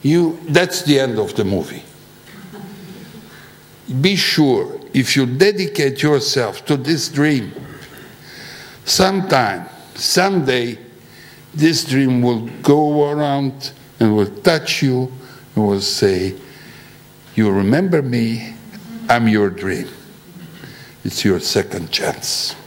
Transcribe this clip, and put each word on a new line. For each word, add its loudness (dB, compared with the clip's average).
You, 2
that's 2
the 4
end 0
of -2
the 0
movie. -4
Be 4
sure, 2
if 2
you 4
dedicate 0
yourself 0
to 0
this -2
dream, 0
sometime, 2
someday, 0
this 2
dream 2
will 0
go 4
around -2
and 6
will 4
touch 2
you 0
and 2
will 2
say, 0
"You 4
remember 2
me, -4
I'm 4
your 4
dream." -6
It's -6
your 2
second -4
chance. -4